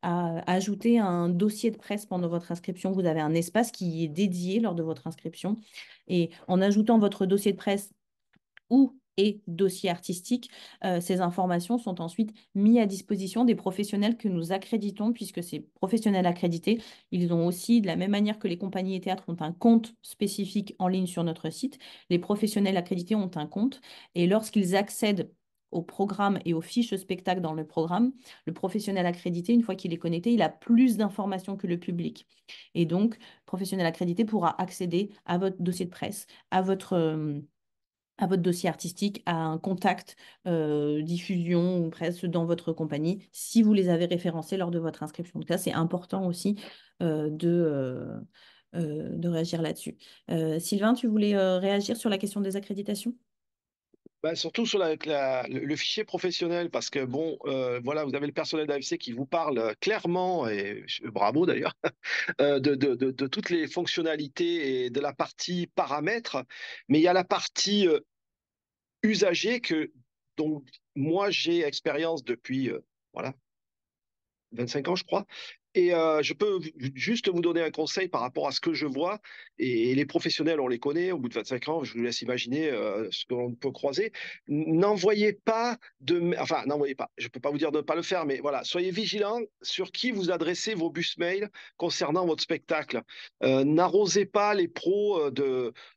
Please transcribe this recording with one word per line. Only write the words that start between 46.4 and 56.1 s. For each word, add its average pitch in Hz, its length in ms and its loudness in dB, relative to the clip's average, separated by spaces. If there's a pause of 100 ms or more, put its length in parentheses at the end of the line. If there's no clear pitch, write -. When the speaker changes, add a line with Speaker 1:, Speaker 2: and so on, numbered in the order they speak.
Speaker 1:
euh, 156 280 0
de, 160 200 0
euh, 143 680 0 (580)
euh, 156 340 -4
de 165 180 -4
réagir 170 340 -2
là-dessus. 156 360 -6 (320)
Euh, 160 300 0
Sylvain, 202 340 2
tu 240 140 -2
voulais, 208 280 2
euh, 190 220 4
réagir 202 400 0
sur 226 120 -2
la 196 80 0
question 202 220 -4
des 196 160 -2
accréditations ? 202 580 -6 (1120)
Speaker 2:
Bah, 160 100 -2
surtout 165 320 -2
sur 208 140 0
la, 165 160 2 (100)
la, 135 420 0
le, 131 120 -4
le 147 160 -2
fichier - 280 -2
professionnel, 175 680 -2